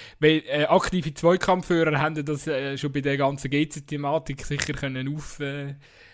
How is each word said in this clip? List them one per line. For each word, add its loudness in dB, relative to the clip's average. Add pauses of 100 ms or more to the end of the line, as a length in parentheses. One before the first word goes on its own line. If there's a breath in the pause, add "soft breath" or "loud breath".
(200 loud breath)
weil, 4
äh, 2
aktive 2
Zweikampfführer 4
haben 0
ja -4
das, -4
äh, -2
schon -4
bei -2
der 0
ganzen 0
G-Z-Thematik -2
sicher -6
können -6
auf-, -10
äh, -8 (380 soft breath)